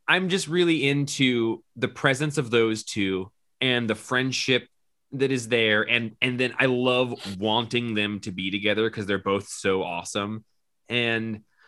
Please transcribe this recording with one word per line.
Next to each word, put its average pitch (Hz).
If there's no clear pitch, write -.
I'm 180
just 170
really 165
into 127
the 120
presence 143
of 127
those 113
two 95
and 123
the 107
friendship 127
that 135
is 117
there. 110
And, 117
and 127
then 123
I 135
love 123
wanting 113
them 104
to 107
be 92
together 104
'cause 107
they're 98
both 98
so 95
awesome. 101
And 113